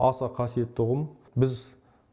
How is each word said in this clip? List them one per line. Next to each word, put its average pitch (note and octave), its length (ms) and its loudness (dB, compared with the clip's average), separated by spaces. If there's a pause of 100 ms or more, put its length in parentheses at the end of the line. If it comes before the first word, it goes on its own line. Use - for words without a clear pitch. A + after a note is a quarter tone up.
аса B2+ 240 0
қасиетті A#2 560 -2
ұғым. C#3+ 200 0 (280)
Біз B2+ 380 0 (400)